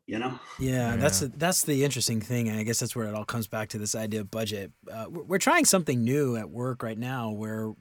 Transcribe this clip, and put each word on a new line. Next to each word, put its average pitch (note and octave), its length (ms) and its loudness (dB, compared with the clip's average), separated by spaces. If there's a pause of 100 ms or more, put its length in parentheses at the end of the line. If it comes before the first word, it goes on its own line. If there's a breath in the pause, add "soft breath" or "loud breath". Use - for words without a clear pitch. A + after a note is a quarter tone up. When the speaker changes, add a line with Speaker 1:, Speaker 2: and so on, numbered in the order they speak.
Speaker 1:
you G#2+ 140 -4
know? B2+ 200 -4 (200)
Speaker 2:
Yeah, B2+ 360 0
that's C#3 260 4
Speaker 3:
Yeah. C#3 80 -2
Speaker 2:
the, A#2+ 80 -12
that's E3+ 260 2
the C#3 200 4
interesting B2 380 2
thing. A#2+ 260 0
And G#2+ 120 0
I G#2+ 40 -2
guess A2+ 160 0
that's A#2+ 160 -4
where A2+ 120 -2
it G#2+ 80 -6
all G#2+ 100 -4
comes A2+ 220 -4
back A2 220 -4
to A2 100 -6
this G#2 160 -2
idea A2 260 -2
of G2 80 -8
budget. G#2+ 420 -4 (180)
Uh, - 200 -10
we're, E3 140 -10
we're F3+ 160 0
trying D#4 260 6
something D3 380 4
new B2+ 340 2
at G#2 120 -6
work B2 340 -6
right A2 140 -4
now A#2+ 340 -4
where A2 500 -4